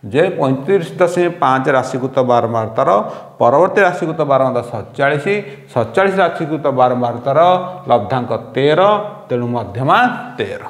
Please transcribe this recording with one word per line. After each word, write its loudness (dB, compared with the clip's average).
ଯେ 2
ପଇଁତିରିଶ 0
ଦଶମିକ 0
ପାଞ୍ଚ 2
ରାଶିକୃତ 0
ବାରମ୍ବାରତାର 0
ପରବର୍ତ୍ତୀ 4
ରାଶିକୃତ 0
ବାରମ୍ବାରତା 0
ସତଚାଳିଶ, -2
ସତଚାଳିଶ 0
ରାଶିକୃତ -2
ବାରମ୍ବାରତାର 0
ଲବ୍ଧାଙ୍କ 0
ତେର, 2
ତେଣୁ -2
ମଧ୍ୟମା 0
ତେର। -6